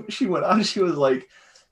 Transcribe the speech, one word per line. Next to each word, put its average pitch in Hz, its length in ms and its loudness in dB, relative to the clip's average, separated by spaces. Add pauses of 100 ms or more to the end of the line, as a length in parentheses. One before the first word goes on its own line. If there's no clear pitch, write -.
(100)
she - 160 -4
went 165 180 -2
on, 214 180 2
she - 180 -2
was 175 160 2
like, 135 320 0 (440)